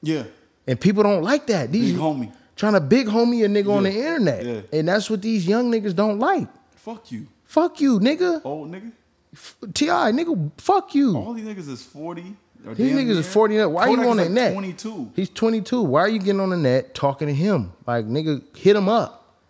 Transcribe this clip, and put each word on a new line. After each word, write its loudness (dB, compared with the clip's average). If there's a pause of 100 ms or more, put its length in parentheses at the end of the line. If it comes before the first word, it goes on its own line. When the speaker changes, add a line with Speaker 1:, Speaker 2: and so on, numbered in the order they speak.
Speaker 1:
Yeah. -4 (440)
Speaker 2:
And 0
people 4
don't 2
like 0
that. 0
These 2
Speaker 1:
Big -2
homie. -4 (220)
Speaker 2:
Trying 0
to 4
big 4
homie 2
a 2
nigga 2
on 2
Speaker 1:
Yeah. 2
Speaker 2:
the -4
internet. 0
Speaker 1:
Yeah. -6 (180)
Speaker 2:
And 0
that's 0
what -2
these -2
young 2
niggas -2
don't 0
like. 0 (280)
Speaker 1:
Fuck -16
you. -12 (180)
Speaker 2:
Fuck 0
you, 2
nigga. 0
Speaker 1:
Old -10
nigga. -16 (420)
Speaker 2:
F-, -20 (180)
T 0
I, 2
nigga, -2
fuck -2
you. 2
Speaker 1:
All -6
these -12
niggas -12
is -12
forty -14 (320)
or -12
Speaker 2:
These 0
Speaker 1:
damn 2
Speaker 2:
niggas -2
is 2
Speaker 1:
near. 0
Speaker 2:
forty. 2
Why 0
Speaker 1:
Kodak 2
Speaker 2:
you 4
on 2
Speaker 1:
is, 2
Speaker 2:
the -2
Speaker 1:
like, -2
Speaker 2:
net? 2
Speaker 1:
twenty-two. -8
Speaker 2:
He's -4
twenty-two. 0
Why 2
are 4
you -2
getting 0
on 0
the 0
net 2
talking -2
to -2
him? 0 (140)
Like, -2
nigga, -2 (120)
hit 6
him 2
up. -2 (140)